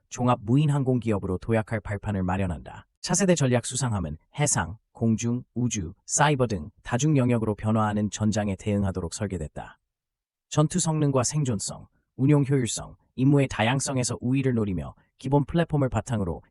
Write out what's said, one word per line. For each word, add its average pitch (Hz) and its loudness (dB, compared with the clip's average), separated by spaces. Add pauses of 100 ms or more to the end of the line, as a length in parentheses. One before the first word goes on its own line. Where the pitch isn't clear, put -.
종합 123 0
무인 139 4
항공 131 2
기업으로 98 -2
도약할 110 -2
발판을 101 -4
마련한다. 90 -4 (140)
차세대 185 2
전략 127 0
수상함은 101 -4 (220)
해상, 110 -2 (120)
공중, 117 0 (100)
우주, 117 -4 (140)
사이버 143 2
등 92 -6 (100)
다중 147 0
영역으로 120 2
변화하는 107 0
전장에 104 0
대응하도록 98 -2
설계됐다. - -8 (720)
전투 156 2
성능과 151 2
생존성, 123 -2 (300)
운용 143 4
효율성, 127 -2 (220)
임무의 139 4
다양성에서 123 0
우위를 131 0
노리며, 92 -2 (240)
기본 139 2
플랫폼을 147 0
바탕으로 98 -4